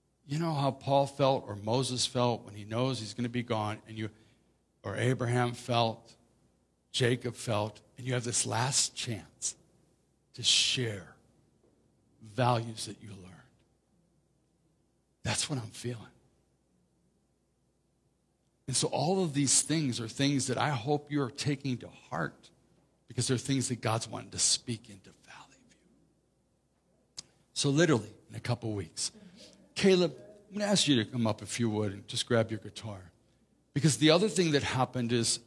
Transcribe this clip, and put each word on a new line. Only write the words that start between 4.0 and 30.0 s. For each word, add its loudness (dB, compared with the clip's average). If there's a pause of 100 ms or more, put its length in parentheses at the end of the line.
or -6
Abraham 0
felt, -2 (760)
Jacob 0
felt, -4 (160)
and -12
you -2
have 0
this -2
last 0
chance -8 (800)
to -8
share 0 (1200)
values 0
that -12
you -16
learned. -16 (2000)
That's -2
what -2
I'm -8
feeling. -8 (2750)
And -2
so 2
all 2
of -2
these 4
things -2
are -6
things 0
that -2
I 2
hope -2
you're -2
taking -4
to -14 (220)
heart -6 (560)
because -2
they're 2
things 0
that -6
God's -2
wanting -12
to -6
speak -2
into -20 (160)
Valley -20 (120)
View. -20 (300)
So 0
literally, 4 (160)
in -14
a -12
couple -4
weeks, -6 (640)
Caleb, 4 (340)